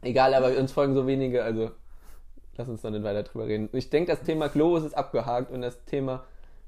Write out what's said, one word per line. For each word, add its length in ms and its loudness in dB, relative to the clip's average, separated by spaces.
Egal, 320 6
aber 200 4
uns 160 2
folgen 220 2
so 140 2
wenige, 360 2
also 280 -2
lass 140 -8
uns 140 -8
da 80 -6
nicht 120 -4
weiter 200 -2
drüber 240 -6
reden. 260 -2
Ich 160 -2
denk, 160 4
das 160 0
Thema 260 0
Globus 360 4
ist 100 -8
abgehakt 560 -2
und 140 -6
das 220 -8
Thema 380 -2